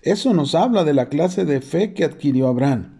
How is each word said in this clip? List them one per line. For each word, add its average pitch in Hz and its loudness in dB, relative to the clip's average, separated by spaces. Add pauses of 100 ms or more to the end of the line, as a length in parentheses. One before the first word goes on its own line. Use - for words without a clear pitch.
eso 208 0
nos 151 0
habla 208 2
de 151 2
la 123 0
clase 180 -2
de 143 0
fe 180 -4
que - -2
adquirió 131 0
Abraham. 123 -2